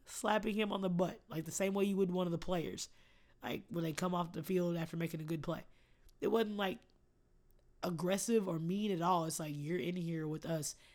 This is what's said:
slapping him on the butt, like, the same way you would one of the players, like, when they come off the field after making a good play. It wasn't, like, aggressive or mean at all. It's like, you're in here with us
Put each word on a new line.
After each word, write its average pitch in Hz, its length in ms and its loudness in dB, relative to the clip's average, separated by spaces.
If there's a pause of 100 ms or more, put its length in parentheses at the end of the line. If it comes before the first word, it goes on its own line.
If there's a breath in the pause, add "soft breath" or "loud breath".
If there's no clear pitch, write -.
slapping 214 500 2
him 214 180 2
on 196 80 -2
the 190 80 2
butt, 175 400 2
like, 156 160 -4
the 165 60 -8
same 196 220 0
way 196 120 4
you 202 100 2
would 190 160 4
one 180 160 2
of 170 40 0
the 170 60 0
players, 175 520 -2 (520 soft breath)
like, - 280 -4
when 165 160 -2
they 160 80 0
come 180 200 -2
off 175 200 -2
the 160 100 -6
field 175 320 0
after 165 220 -4
making 165 240 -4
a 156 40 -8
good 156 180 -2
play. - 180 -4 (580 soft breath)
It - 80 0
wasn't, 214 300 2
like, 196 220 0 (1040)
aggressive 190 640 2
or 165 120 0
mean 196 320 0
at 165 100 0
all. 170 240 4
It's 160 140 -4
like, 151 140 -4
you're 147 260 -2
in 180 160 -2
here 165 320 -2
with 156 180 -4
us 160 300 -2 (200 loud breath)